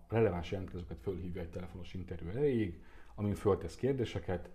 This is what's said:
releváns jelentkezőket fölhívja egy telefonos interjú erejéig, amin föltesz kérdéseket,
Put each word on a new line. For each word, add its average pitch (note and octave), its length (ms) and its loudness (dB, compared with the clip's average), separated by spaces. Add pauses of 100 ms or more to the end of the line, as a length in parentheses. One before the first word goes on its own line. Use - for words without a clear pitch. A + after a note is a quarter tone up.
releváns F2+ 440 4
jelentkezőket F2+ 480 -6
fölhívja F2+ 420 -4
egy D#2+ 80 -6
telefonos F#2 440 -8
interjú F2 340 -6
erejéig, A2 560 2 (320)
amin G#2 200 2
föltesz F2+ 400 4
kérdéseket, G#2+ 800 0